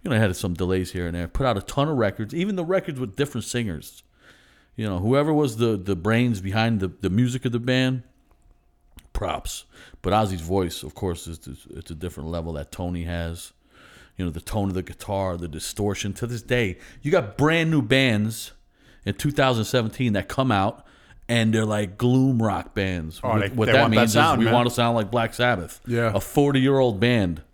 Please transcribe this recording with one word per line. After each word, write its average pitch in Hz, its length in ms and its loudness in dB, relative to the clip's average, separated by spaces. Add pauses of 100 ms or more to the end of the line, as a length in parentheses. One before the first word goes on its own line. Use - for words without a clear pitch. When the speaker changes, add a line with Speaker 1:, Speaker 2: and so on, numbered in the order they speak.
Speaker 1:
You 180 60 -6
know, 127 60 2
they 107 40 4
had 98 160 2
some 90 180 -4
delays 92 380 -2
here 87 160 -4
and 85 80 -6
there. 87 140 -6
Put - 160 -2
out 117 120 0
a 95 40 -4
ton 139 260 -2
of 156 100 -2
records, 107 380 -2
even 190 220 -2
the 170 80 -4
records 170 340 -4
with 123 160 -8
different 135 300 -4
singers. 107 580 -6 (720)
You 110 120 -6
know, 92 120 -2
whoever 139 340 2
was 139 240 0
the, 113 200 2
the 95 180 -2
brains 110 460 2
behind 107 400 0
the, 95 80 -2
the 92 200 -4
music 123 360 0
of 123 80 0
the 120 60 -2
band, 127 440 0 (1080)
props. - 520 -6 (360)
But 92 120 0
Ozzy's 98 280 2
voice, 87 420 -2
of 76 120 -12
course, 87 320 -6
is, 82 200 -14
is, - 220 -16
it's - 220 -16
a 82 40 -10
different 80 340 -10
level 82 240 -6
that 73 180 -10
Tony 87 320 -6
has. 85 500 -6 (640)
You 92 80 -4
know, 85 60 -2
the 82 100 -10
tone 101 260 -4
of 95 80 -2
the 92 80 -4
guitar, 95 540 -6
the 85 100 -8
distortion. 98 640 -6
To 117 140 -8
this 120 140 -8
day, 117 360 -2 (240)
you 143 100 -4
got 127 260 0
brand 160 340 4
new 151 100 4
bands 113 680 2 (540)
in 98 100 -2
two 147 160 -2
thousand 127 340 2
seventeen 120 480 0
that 95 140 -2
come 131 240 0
out 101 340 0 (420)
and 113 260 2
they're 110 120 2
like 104 320 -2
gloom 127 460 4
rock - 320 -2
bands. 90 480 -2
Speaker 2:
Oh, 131 60 -2
Speaker 1:
What, 107 100 2
Speaker 2:
they, 98 100 0
Speaker 1:
what 117 180 0
Speaker 2:
they - 40 4
Speaker 1:
that 107 100 8
Speaker 2:
want 110 120 4
that 110 80 6
Speaker 1:
means 113 120 4
Speaker 2:
sound, 120 200 6
Speaker 1:
is 123 60 2
we 113 60 4
Speaker 2:
man. 113 80 4
Speaker 1:
wanna 120 160 4
sound 117 260 2
like 107 160 -2
Black 113 220 0
Sabbath. 117 540 0
Speaker 3:
Yeah. 117 260 2
Speaker 1:
A 104 60 2
forty-year-old 135 800 4
band. 101 420 2 (120)